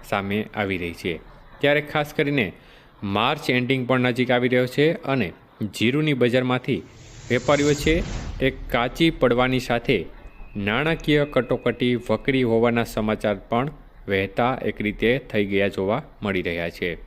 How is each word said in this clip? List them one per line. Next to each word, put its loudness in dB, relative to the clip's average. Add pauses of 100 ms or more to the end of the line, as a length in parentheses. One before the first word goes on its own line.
સામે -2 (160)
આવી -2
રહી -8
છે. -4 (480)
ત્યારે 2
ખાસ -4
કરીને 0 (560)
માર્ચ -2
એન્ડિંગ 0
પણ 2
નજીક 0
આવી 2
રહ્યો 2
છે 2
અને -2 (460)
જીરુની 2
બજારમાંથી 0 (480)
વેપારીઓ 2
છે 2 (440)
તે 2 (200)
કાચી 2
પડવાની 2
સાથે 0 (580)
નાણાકીય 2
કટોકટી 0
વકરી 2
હોવાના 4
સમાચાર 0
પણ -2 (380)
વહેતા 0 (120)
એક -4
રીતે 0
થઈ -2
ગયા 2
જોવા -2 (200)
મળી 0
રહ્યા -4
છે. -6 (160)